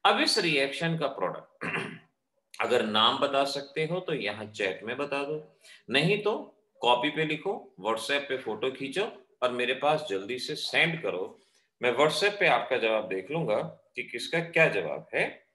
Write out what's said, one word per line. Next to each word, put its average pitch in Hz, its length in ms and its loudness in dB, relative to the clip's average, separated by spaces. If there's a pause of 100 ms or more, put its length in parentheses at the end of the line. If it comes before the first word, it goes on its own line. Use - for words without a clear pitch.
अब 214 140 6
इस 302 180 2
reaction 160 600 0
का 147 100 -2
product - 580 -6 (600)
<clears throat> - 360 -14
अगर 113 240 2
नाम 110 320 4
बता 139 260 2
सकते 143 420 -4
हो 175 140 -4
तो 180 140 -4
यहाँ 107 320 -4
चैट 98 380 -4
में 117 140 -6
बता 143 260 -4
दो, 151 360 -8 (300)
नहीं 165 320 4
तो - 360 -4 (240)
copy 120 280 4
पे 160 160 0
लिखो, 156 560 -6
WhatsApp 113 380 0
पे 135 180 -4
photo 117 340 -4
खींचो 139 560 -6 (160)
और 123 80 2
मेरे 123 220 0
पास 151 360 2
जल्दी 98 300 -4
से 151 160 -6
send 160 460 0
करो। 92 380 -4 (420)
मैं 120 140 2
WhatsApp 160 440 4
पे 180 80 4
आपका 127 300 4
जवाब 110 300 2
देख 95 240 -4
लूंगा 139 300 0 (340)
कि 123 80 -8
किसका 123 360 -4
क्या 165 280 4
जवाब 80 480 -2
है। 196 380 -4